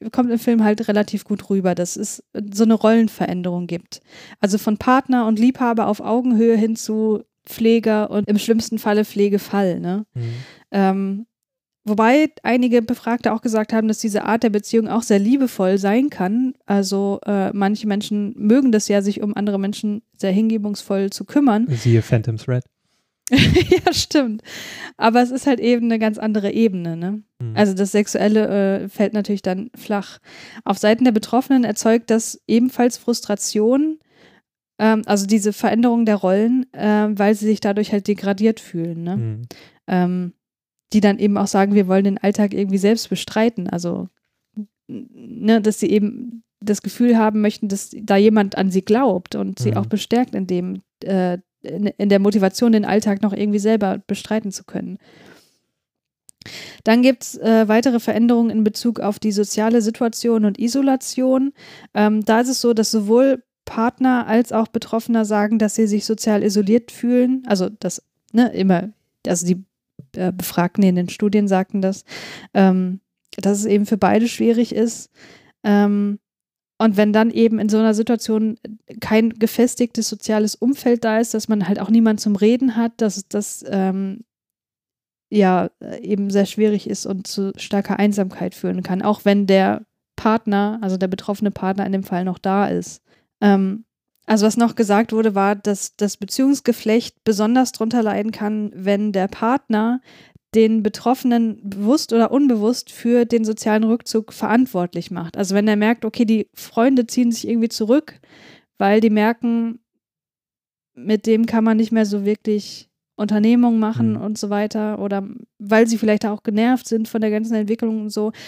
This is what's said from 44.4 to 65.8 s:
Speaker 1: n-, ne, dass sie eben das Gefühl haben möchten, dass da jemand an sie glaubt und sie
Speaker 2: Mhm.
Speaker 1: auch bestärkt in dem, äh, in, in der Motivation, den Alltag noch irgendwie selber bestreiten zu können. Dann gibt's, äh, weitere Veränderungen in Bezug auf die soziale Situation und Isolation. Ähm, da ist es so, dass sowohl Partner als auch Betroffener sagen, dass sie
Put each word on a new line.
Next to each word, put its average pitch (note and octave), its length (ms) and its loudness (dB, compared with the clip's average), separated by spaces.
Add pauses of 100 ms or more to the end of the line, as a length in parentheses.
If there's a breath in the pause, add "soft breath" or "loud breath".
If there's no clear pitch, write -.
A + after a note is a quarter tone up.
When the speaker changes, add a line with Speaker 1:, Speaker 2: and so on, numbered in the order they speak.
Speaker 1:
n-, - 600 -16
ne, G#3 480 0
dass G#3 160 -2
sie - 100 -2
eben G#3+ 540 -2 (160)
das G3+ 240 -4
Gefühl A#3+ 340 2
haben G#3+ 240 2
möchten, G#3 280 -2
dass G3 200 -6 (140)
da G3+ 140 2
jemand G#3 380 2
an F#3+ 140 0
sie F#3 140 0
glaubt G#3+ 500 0
und G3 240 -6
sie G#3 140 -2
Speaker 2:
Mhm. G#3 60 -2
Speaker 1:
auch G3+ 100 -2
bestärkt A3+ 480 -2
in F#3+ 100 -4
dem, F3+ 380 -6 (200)
äh, F#3 360 0 (220)
in, G3 260 -6
in G#3 220 -2
der G3 100 6
Motivation, G#3 540 2
den G#3 120 2
Alltag G3+ 380 0
noch G3 100 0
irgendwie G#3 240 -2
selber G#3 480 0
bestreiten G#3 460 -6
zu - 140 -16
können. F#3 340 -10 (1800 loud breath)
Dann A#3 180 4
gibt's, B3+ 360 2
äh, A3 300 2
weitere A#3 320 2
Veränderungen A#3 520 2
in A3 120 0
Bezug G#3+ 360 -2
auf G#3 200 -4
die G#3+ 120 -2
soziale G#3+ 500 0
Situation A3+ 640 0
und G3+ 140 -2
Isolation. C4 920 0 (400 loud breath)
Ähm, G#3+ 300 2
da A3 180 2
ist B3+ 80 -2
es B3+ 120 -4
so, A#3+ 120 2
dass A3 180 0
sowohl A#3+ 520 2 (220)
Partner B3 640 0
als A#3 240 2
auch A3 160 0
Betroffener A3+ 580 -2
sagen, G#3+ 320 0
dass G#3 180 0
sie A3+ 120 2